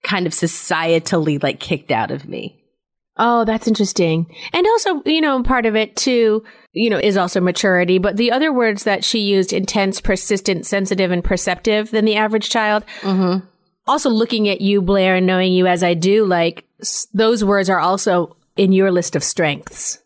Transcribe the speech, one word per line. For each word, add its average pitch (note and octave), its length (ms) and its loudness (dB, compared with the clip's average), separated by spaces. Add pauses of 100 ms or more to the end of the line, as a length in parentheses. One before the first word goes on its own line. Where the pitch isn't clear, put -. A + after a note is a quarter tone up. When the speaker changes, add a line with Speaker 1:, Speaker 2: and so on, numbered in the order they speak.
Speaker 1:
kind F3+ 220 -2
of D#3+ 60 -4
societally, E3 1080 0
like, C#3 160 -2
kicked - 320 -6
out A2+ 220 0
of C#3 160 -10
me. - 320 -12 (580)
Speaker 2:
Oh, A#3 260 2
that's A3 240 -2
interesting. E3+ 580 0 (260)
And F4+ 140 0
also, G#4 380 0
you D#4+ 160 0
know, C4+ 220 0
part B3 240 0
of G#3+ 100 0
it G#3+ 200 -2
too, A3+ 460 2 (300)
you A3 180 0
know, F#3+ 80 0
is G3+ 180 2
also F3+ 240 0
maturity. F3+ 580 2
But G3 180 0
the A#3 160 0
other D4 200 0
words A3+ 320 0
that G3 200 -2
she - 160 -2
used, G3 320 0
intense, G3 480 -2
persistent, F#3+ 680 -2
sensitive, G3 440 -2
and F3 120 -2
perceptive G#3 680 -2
than G#3+ 140 0
the G#3+ 120 2
average G#3+ 340 -2
child. G#3+ 340 0 (180)
Speaker 1:
Mm-hmm. F#3 440 0 (400)
Speaker 2:
Also - 240 0
looking A3 380 0
at G3 120 -2
you, G3+ 200 2
Blair, F#3+ 360 2
and F#3 100 2
knowing F#3 260 2
you F#3 140 4
as F3+ 180 2
I F3 100 2
do, G3 300 2
like, E3+ 400 0 (160)
s-, - 320 -4
those A3 320 2
words G3 240 2
are F#3 120 2
also F3+ 560 0 (200)
in F#3+ 160 4
your F#3+ 180 4
list F3+ 240 -2
of C#3+ 80 -2
strengths - 840 -4